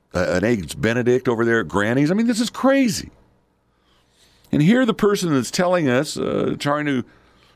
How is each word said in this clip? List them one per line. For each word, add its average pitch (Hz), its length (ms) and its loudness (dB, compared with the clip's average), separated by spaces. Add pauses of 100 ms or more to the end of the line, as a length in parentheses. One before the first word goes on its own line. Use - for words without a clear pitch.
(140)
a, 87 220 0
an 90 80 0
Eggs 104 300 -2
Benedict 120 540 0
over 117 160 0
there 117 160 2
at 87 80 -4
Granny's. 113 420 0
I 185 40 -2
mean, 226 120 0
this 233 140 -2
is 240 100 -2
crazy. 269 600 0 (1400)
And 143 100 2
here 240 240 4
the 220 80 0
person 196 380 0
that's 127 180 0
telling 180 380 0
us, 135 280 0
uh, - 420 -2
trying 147 280 -2
to 131 180 -2 (520)